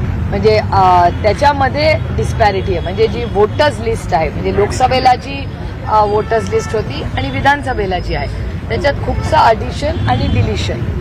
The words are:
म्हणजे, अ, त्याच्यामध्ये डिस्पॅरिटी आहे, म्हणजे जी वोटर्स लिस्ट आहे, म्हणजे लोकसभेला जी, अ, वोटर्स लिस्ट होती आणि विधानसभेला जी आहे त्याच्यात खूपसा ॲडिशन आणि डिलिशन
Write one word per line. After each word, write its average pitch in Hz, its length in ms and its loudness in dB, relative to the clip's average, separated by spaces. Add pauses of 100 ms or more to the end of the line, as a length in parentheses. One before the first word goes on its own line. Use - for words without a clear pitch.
(300)
म्हणजे, 208 300 2 (120)
अ, 180 360 6 (140)
त्याच्यामध्ये 277 720 2 (220)
डिस्पॅरिटी 202 560 0
आहे, 165 80 -2
म्हणजे 196 260 0
जी 233 260 -2
वोटर्स 214 480 2
लिस्ट 226 340 -4
आहे, 160 160 2
म्हणजे 190 260 -2
लोकसभेला 254 580 2
जी, 277 320 -6 (420)
अ, 214 160 4
वोटर्स 214 460 0
लिस्ट 220 240 -2
होती 220 280 -4 (140)
आणि 262 140 -2
विधानसभेला 247 680 0
जी 175 160 -4
आहे 143 140 -2 (400)
त्याच्यात 277 260 0
खूपसा - 440 -2
ॲडिशन 277 720 2
आणि 262 180 0
डिलिशन 220 540 0 (200)